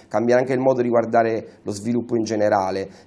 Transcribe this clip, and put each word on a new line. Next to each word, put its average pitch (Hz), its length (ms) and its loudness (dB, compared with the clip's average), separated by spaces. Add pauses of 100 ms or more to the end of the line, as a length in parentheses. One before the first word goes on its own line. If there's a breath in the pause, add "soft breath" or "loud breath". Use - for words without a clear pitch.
cambiare 120 320 2
anche 131 100 -2
il 127 80 0
modo 131 220 2
di 120 80 0
guardare 113 720 0
lo 98 80 -8
sviluppo 117 460 -2
in 113 60 0
generale. 101 680 0 (180 loud breath)